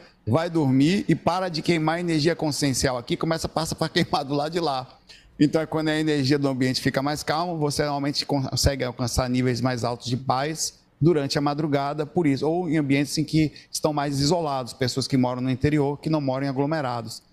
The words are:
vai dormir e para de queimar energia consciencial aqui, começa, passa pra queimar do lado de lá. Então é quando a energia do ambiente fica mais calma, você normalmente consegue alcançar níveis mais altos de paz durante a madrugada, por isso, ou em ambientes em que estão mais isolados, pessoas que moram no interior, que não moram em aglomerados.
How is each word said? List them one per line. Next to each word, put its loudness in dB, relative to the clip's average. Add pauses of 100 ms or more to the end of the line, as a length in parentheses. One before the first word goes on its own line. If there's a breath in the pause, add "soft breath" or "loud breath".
(260 loud breath)
vai 0
dormir 2
e 4
para 0
de -6
queimar 0
energia 2
consciencial 0
aqui, -4
começa, -2
passa -4
pra -2
queimar 0
do -4
lado -2
de -4
lá. -4 (400 loud breath)
Então 4
é -2
quando -2
a 2
energia 2
do 0
ambiente 0
fica 0
mais -4
calma, -2
você 0
normalmente -2
consegue 0
alcançar -2
níveis 2
mais 0
altos -4
de -2
paz -2 (220)
durante 4
a 0
madrugada, -2
por 0
isso, 2
ou -2
em 2
ambientes 2
em 0
que 2 (160 loud breath)
estão -2
mais -2
isolados, 0
pessoas -2
que 0
moram 2
no 0
interior, 2
que -6
não 2
moram -2
em -2
aglomerados. -4 (120)